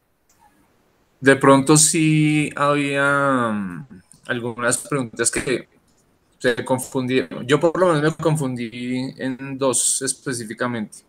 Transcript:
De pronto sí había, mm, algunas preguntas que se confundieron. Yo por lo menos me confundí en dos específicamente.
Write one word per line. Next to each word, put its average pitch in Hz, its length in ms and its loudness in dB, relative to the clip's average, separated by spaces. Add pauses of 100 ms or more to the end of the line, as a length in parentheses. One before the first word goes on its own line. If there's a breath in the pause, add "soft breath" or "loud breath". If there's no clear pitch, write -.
(1200)
De 135 180 6
pronto 135 380 6
sí 151 800 2
había, 139 960 0
mm, 92 360 -8 (400)
algunas 120 500 -4
preguntas 120 540 -4
que 120 360 -4 (680)
se 123 260 0
confundieron. 127 840 -4
Yo 147 120 2
por 165 200 2
lo 180 140 4
menos 151 220 0
me - 80 -12
confundí 127 960 -4
en 131 400 -8
dos 131 460 0
específicamente. 120 1040 -6